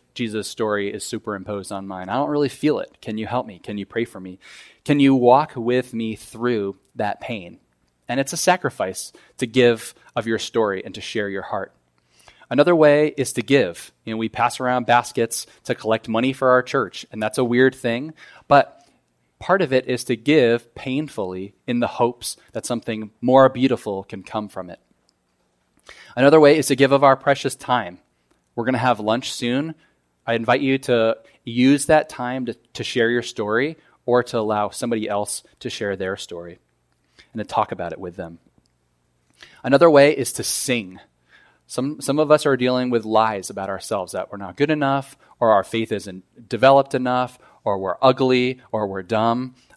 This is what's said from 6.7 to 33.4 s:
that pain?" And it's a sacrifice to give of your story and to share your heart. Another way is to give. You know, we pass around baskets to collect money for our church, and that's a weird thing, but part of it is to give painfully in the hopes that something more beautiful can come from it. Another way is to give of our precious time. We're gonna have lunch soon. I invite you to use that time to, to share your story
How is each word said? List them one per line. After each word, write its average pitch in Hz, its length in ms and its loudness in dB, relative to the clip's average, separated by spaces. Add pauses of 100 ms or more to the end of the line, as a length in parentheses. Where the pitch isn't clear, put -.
that 104 260 -6
pain?" 95 380 -12 (480)
And 123 120 -4
it's 135 140 -4
a 165 40 -8
sacrifice - 760 -2 (240)
to 131 80 -2
give 117 480 2 (220)
of 110 100 -4
your 113 140 -2
story 101 440 -2
and 95 120 -14
to 104 60 -14
share 104 280 -6
your 95 140 -8
heart. 98 280 -8 (800)
Another 147 260 4
way 151 400 4
is 127 180 -4
to 123 100 -4
give. 104 500 0 (100)
You 113 100 -10
know, 113 40 -8
we 113 100 -4
pass 120 320 -2
around 127 280 -2
baskets 120 580 0 (200)
to 123 100 -4
collect 110 340 -4
money 120 240 0
for 131 160 0
our 127 140 4
church, 123 480 -6
and 110 100 -10
that's 107 160 -4
a 131 60 0
weird 127 320 4
thing, 131 400 -6 (320)
but - 360 4 (540)
part 190 240 0
of 139 100 -2
it 127 140 2
is 123 200 -4
to 123 100 -2
give 120 580 2
painfully 101 800 -8 (140)
in 120 120 -2
the 117 80 0
hopes - 500 -2 (160)
that - 120 -8
something 110 460 -8 (100)
more 131 280 6
beautiful 123 540 -2
can 98 200 -16
come 107 260 -10
from 90 220 -14
it. - 80 -20 (1400)
Another 143 240 6
way 147 180 8
is 139 100 -2
to 143 80 0
give 131 160 4
of 139 120 4
our 135 120 8
precious 135 400 -2
time. 101 440 -4 (560)
We're 117 100 -6
gonna 127 140 -2
have 120 200 0
lunch 110 320 -2
soon. 135 440 -6 (500)
I 117 80 -2
invite 120 280 0
you 135 180 0
to 117 400 0 (260)
use 127 400 2
that 156 240 4
time 123 380 -8
to, 113 80 -8 (180)
to 120 100 -10
share 117 280 0
your 120 100 0
story 117 560 -4 (300)